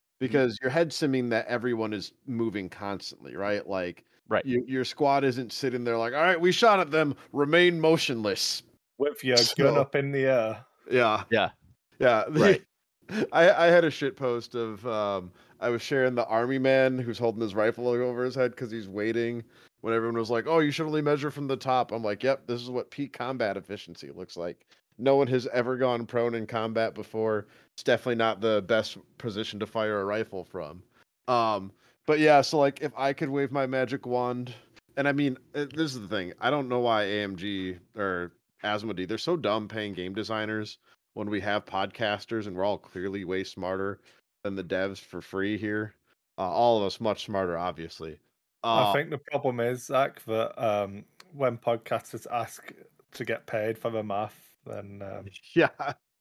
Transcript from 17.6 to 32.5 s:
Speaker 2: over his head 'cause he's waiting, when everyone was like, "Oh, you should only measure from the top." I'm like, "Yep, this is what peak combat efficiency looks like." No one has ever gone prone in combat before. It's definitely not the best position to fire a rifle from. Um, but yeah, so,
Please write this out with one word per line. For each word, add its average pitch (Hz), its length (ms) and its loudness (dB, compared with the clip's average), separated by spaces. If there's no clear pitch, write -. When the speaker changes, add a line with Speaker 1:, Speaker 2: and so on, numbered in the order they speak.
Speaker 2:
over 123 360 0
his 127 100 -4
head 127 220 0
'cause 120 140 -8
he's 110 180 -10
waiting, 113 540 -2
when 113 120 -2
everyone 117 240 0
was 113 140 -2
like, 117 160 0
"Oh, 165 120 4
you 147 120 4
should 156 160 -4
only 156 160 0
measure 147 280 0
from 143 160 -8
the 135 100 -2
top." 127 360 0
I'm 117 100 -6
like, 104 200 -2
"Yep, 131 240 0
this 120 140 -4
is 120 100 -12
what 123 200 -6
peak 139 220 -8
combat 120 440 -2
efficiency 87 540 -12
looks 90 260 -14
like." 85 300 -8
No 135 180 4
one 139 100 4
has 127 200 0
ever 123 300 -2
gone 123 300 0
prone 117 280 0
in 110 120 -6
combat 113 480 -2
before. 107 520 -4
It's - 80 -16
definitely 123 340 2
not 113 240 2
the 107 260 2
best 110 300 0
position 107 420 -8
to 104 60 -6
fire 107 340 -2
a 95 40 -2
rifle 101 400 -4
from. 85 380 -12
Um, 110 460 0
but 151 120 4
yeah, 151 220 8
so, 156 180 0